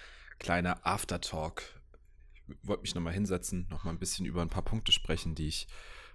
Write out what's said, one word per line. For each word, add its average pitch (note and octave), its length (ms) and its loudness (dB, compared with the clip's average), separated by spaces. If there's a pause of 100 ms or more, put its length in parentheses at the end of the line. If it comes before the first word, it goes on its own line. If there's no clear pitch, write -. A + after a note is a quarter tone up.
(400)
kleiner F2 480 2
Aftertalk. - 920 -2 (540)
Ich - 80 -20 (200)
wollte - 200 0
mich - 120 -2
nochmal E2+ 160 0
hinsetzen, F#2 580 2
nochmal - 240 -2
ein E2+ 60 -2
bisschen F2+ 260 0
über F2 160 2
ein E2 80 2
paar F2+ 140 0
Punkte - 300 2
sprechen, D#2+ 420 4
die D2+ 140 0
ich - 180 -2 (480)